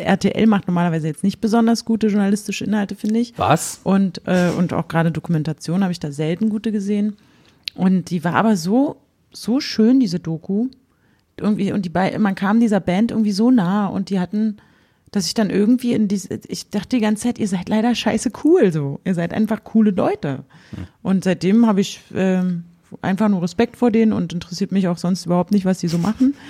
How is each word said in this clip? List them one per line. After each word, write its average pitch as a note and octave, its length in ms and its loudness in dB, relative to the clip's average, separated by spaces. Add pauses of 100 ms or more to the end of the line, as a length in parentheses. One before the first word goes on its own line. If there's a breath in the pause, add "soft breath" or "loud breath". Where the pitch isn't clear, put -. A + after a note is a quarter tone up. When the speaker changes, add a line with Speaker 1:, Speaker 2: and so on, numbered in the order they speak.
Speaker 1:
R F#3+ 120 2
T G3+ 120 0
L - 160 0
macht G3 220 2
normalerweise E3+ 400 0
jetzt D3+ 160 -6
nicht G3 160 -2
besonders A3+ 440 2
gute A3 220 0
journalistische G3+ 580 0
Inhalte, G3 300 -2
finde G#3+ 240 -2
ich. A#3+ 180 -4
Speaker 2:
Was? - 460 0
Speaker 1:
Und, F#3+ 440 0
äh, F3+ 300 2
und F3+ 160 0
auch - 140 -2
gerade E3 240 0
Dokumentation D#3 720 -2
habe F#3 80 0
ich F3 80 -6
da D3 140 -8
selten E3+ 380 -2
gute G#3+ 200 -4
gesehen. G#3 460 -2 (580 soft breath)
Und F#3 360 0
die E3+ 120 -4
war E3 120 -2
aber G3+ 220 4
so, A3 400 0 (360)
so A#3+ 280 -2
schön, A#3+ 400 4
diese F3 200 0
Doku. G3 480 -4 (680)
Irgendwie, G3+ 360 -2
und G3+ 120 -2
die F3+ 40 -6
bei-, F3+ 300 -2
man G3 180 0
kam G#3 240 2
dieser G#3+ 200 2
Band G3 320 0
irgendwie G#3+ 200 0
so A3 180 2
nah G3+ 360 2
und F#3 240 -6
die G3 100 0
hatten, G#3 360 -4 (560 soft breath)
dass G3 140 -2
ich - 80 -6
dann G#3 160 0
irgendwie A#3+ 440 2
in G#3+ 140 2
diese, G3+ 400 -6
ich - 220 -12
dachte G#3 260 -4
die A#3+ 40 0
ganze G#3+ 240 0
Zeit, A#3+ 140 -2
ihr G#3+ 100 -2
seid F3 200 -4
leider A3 260 2
scheiße - 360 -2 (140)
cool, D4+ 280 6
so. D3 320 -4
Ihr F3+ 100 -2
seid E3+ 180 -4
einfach A3 320 -2
coole A3 280 4
Leute. G#3 520 -2 (300 loud breath)
Speaker 3:
Hm. F#2 100 -12 (180 loud breath)
Speaker 1:
Und F#3 220 0
seitdem F#3+ 420 4
habe G3+ 140 2
ich, - 200 -4 (140)
ähm, F#3 500 0 (380)
einfach G3 260 0
nur F#3+ 120 0
Respekt A#3 360 -2
vor A#3+ 160 2
denen A3 200 4
und F3 200 -4
interessiert F3 400 -6
mich F#3 160 2
auch E3+ 100 -2
sonst F3+ 260 -2
überhaupt F3 280 0
nicht, G3 120 2
was F#3 140 0
die F3+ 80 -4
so E3 100 0
machen. A3+ 380 0 (160 loud breath)